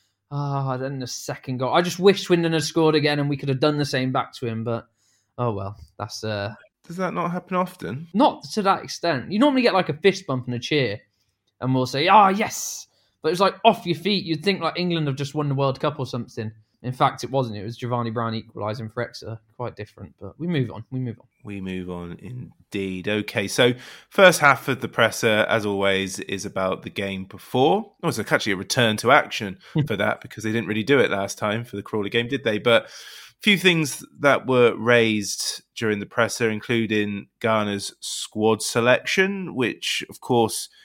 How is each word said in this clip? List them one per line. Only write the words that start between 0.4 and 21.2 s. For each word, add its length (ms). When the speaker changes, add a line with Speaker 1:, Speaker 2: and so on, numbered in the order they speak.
Speaker 1:
then 220
the 80
second 520
goal. 140
I 80
just 180
wish 260
Swindon 280
had 100
scored 320
again 240
and 120
we 80
could 100
have 120
done 180
the 80
same 260
back 220
to 120
him, 160
but, 240
oh 140
well, 240
that's, 240
uh, 320
Speaker 2:
Does 100
that 180
not 160
happen 260
often? 560
Speaker 1:
Not 300
to 80
that 220
extent. 480
You 60
normally 240
get, 120
like, 140
a 60
fist 320
bump 200
and 80
a 40
cheer, 420
and 140
we'll 120
say, 220
"Ah, 200
yes!" 580
But 100
it's, 80
like, 140
off 220
your 100
feet. 280
You'd 200
think, 160
like, 180
England 280
have 100
just 180
won 140
the 60
World 260
Cup 180
or 80
something. 460
In 120
fact, 320
it 60
wasn't. 260
It 80
was 120
Giovanni 340
Brown 260
equalising 540
for 120
Exeter. 380
Quite 180
different, 460
but 180
we 80
move 240
on. 200
We 100
move 180
on. 80